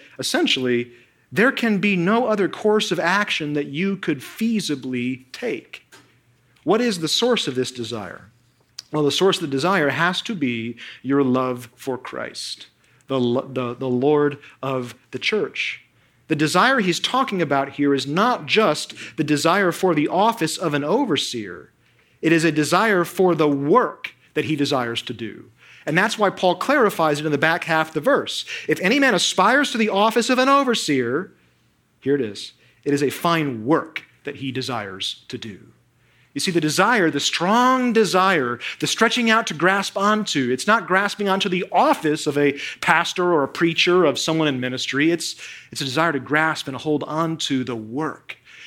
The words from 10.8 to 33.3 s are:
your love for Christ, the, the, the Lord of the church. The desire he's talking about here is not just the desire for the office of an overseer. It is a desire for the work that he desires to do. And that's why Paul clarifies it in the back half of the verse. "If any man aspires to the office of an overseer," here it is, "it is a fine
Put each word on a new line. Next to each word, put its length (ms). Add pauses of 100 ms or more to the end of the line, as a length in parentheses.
your 200
love 540
for 200
Christ, 680 (400)
the, 140
the, 540
the 140
Lord 500 (220)
of 360 (160)
the 80
church. 640 (420)
The 80
desire 460
he's 180
talking 420
about 340
here 200
is 140
not 380
just 460 (240)
the 60
desire 480
for 240
the 140
office 480
of 180
an 80
overseer. 880 (500)
It 120
is 100
a 80
desire 540
for 320
the 100
work 720 (180)
that 120
he 100
desires 460
to 120
do. 300 (400)
And 140
that's 180
why 140
Paul 240
clarifies 640
it 80
in 60
the 60
back 260
half 240
of 60
the 60
verse. 440 (240)
"If 100
any 220
man 160
aspires 560
to 60
the 100
office 420
of 80
an 100
overseer," 840 (640)
here 160
it 60
is, 320 (320)
"it 100
is 80
a 80
fine 540